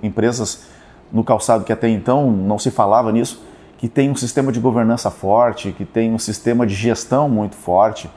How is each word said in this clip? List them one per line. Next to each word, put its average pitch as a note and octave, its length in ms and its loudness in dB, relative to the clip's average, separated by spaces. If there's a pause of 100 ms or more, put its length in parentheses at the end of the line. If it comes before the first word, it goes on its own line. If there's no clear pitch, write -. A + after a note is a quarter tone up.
empresas A2+ 580 -2 (500)
no A2+ 120 0
calçado A2 400 2
que A2+ 100 -2
até A2+ 160 0
então B2+ 400 0
não G#2 300 0
se B2+ 100 -4
falava A2 420 2
nisso, A#2 300 -2 (380)
que A#2 80 -4
tem C#3 240 0
um C#3 40 -2
sistema C3+ 360 -2
de A#2 80 -4
governança A#2 500 0
forte, G#2 640 0
que F2+ 140 -10
tem A2+ 280 0
um A2 60 -2
sistema A#2 480 0
de G2+ 80 -2
gestão A#2+ 520 0
muito G#2+ 280 -2
forte, G2 600 0